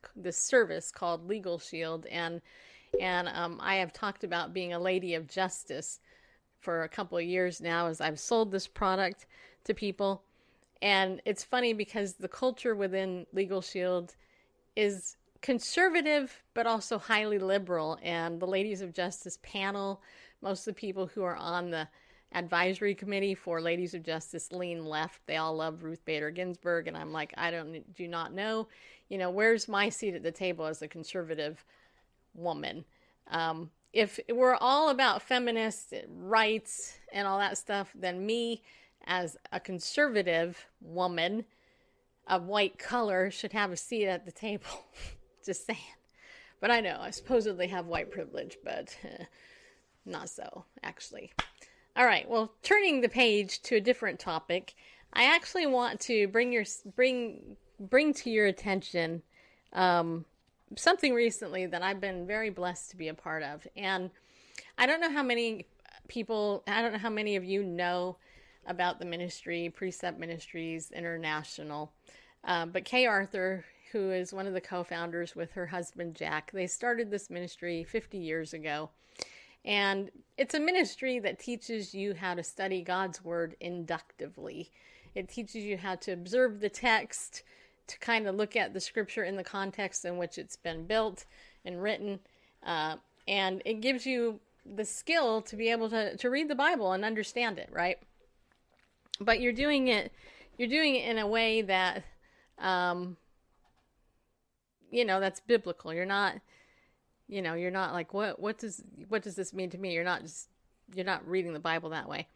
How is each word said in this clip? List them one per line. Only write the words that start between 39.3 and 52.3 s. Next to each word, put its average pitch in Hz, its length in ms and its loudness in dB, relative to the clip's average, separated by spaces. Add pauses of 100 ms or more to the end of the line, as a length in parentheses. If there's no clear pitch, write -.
a 180 80 -4
conservative 180 1080 2 (160)
woman 180 640 0 (800)
of 180 200 2
white 202 340 2
color 202 500 2
should 196 220 -8
have 202 200 0
a 170 60 -6
seat 214 300 0
at 180 180 0
the 175 60 -14
table. - 560 -8 (180)
<laughs> - 400 -16
Just - 220 -6
saying. 135 100 -4 (840)
But 208 100 6
I 233 80 8
know, 185 220 0
I - 100 -8
supposedly 208 560 2
have 180 180 -4
white 170 260 -2
privilege, - 520 -8
but, - 400 -8
uh, - 220 -12 (800)
not 175 240 -10
so, - 340 -12 (200)
actually. - 500 -12 (640)
All 247 80 8
right, 214 240 6
well, 220 240 2 (100)